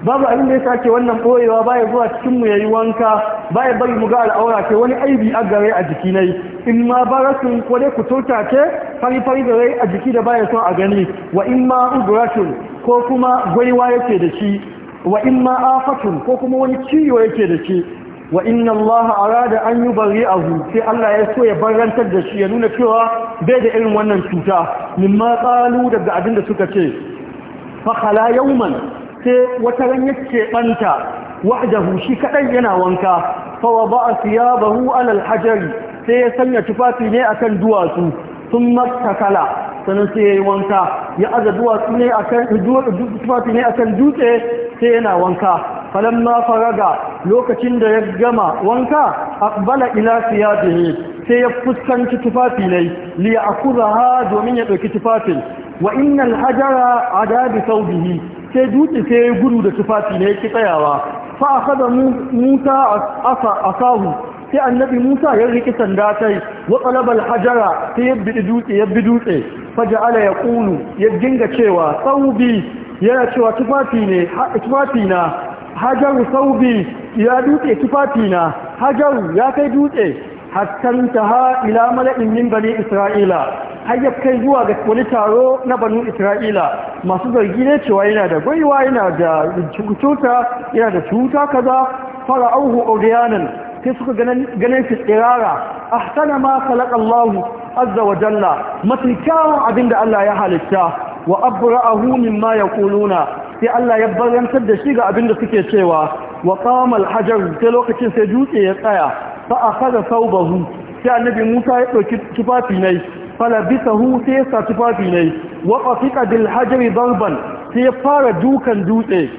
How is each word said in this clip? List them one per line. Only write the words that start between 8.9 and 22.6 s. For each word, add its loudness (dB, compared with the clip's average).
fari-fari 0
da 2
rai 4
a 0
jiki -2
da 2
baya 2
son 0
a 2
gani. 2
"Wa 2
in 2
ma 2
udratun," 0
ko 4
kuma 2
gwaiwa 4
yake 0
da 2
shi. -2
"Wa 2
in 4
ma 2
afatun," -2
ko 0
kuma -2
wani 0
ciwo 2
yake 0
da 0
shi. 0
"Wa 0
inna 2
Allah 2
arada 2
an 0
yubarri'ahu," 0
sai 0
Allah 0
ya 2
so 2
ya 2
barantar 0
da 2
shi, -4
ya 2
nuna 0